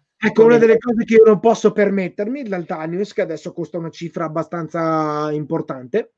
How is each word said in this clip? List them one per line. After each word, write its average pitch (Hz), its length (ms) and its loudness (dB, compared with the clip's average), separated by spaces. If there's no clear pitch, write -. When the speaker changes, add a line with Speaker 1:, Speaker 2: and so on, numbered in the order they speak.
Speaker 1:
Ecco, 214 280 0
una 240 120 6
Speaker 2:
Quindi 226 80 6
Speaker 1:
delle 226 140 4
cose 233 240 -4
che 220 120 -2
io 220 100 10
non 208 140 6
posso 220 320 2
permettermi, 202 720 -2
il 220 80 -12
Daltanius, 175 640 -6
che - 80 -2
adesso 165 320 -6
costa 170 240 -10
una 165 140 -8
cifra 170 340 -8
abbastanza 156 1080 -4
importante. 151 840 -6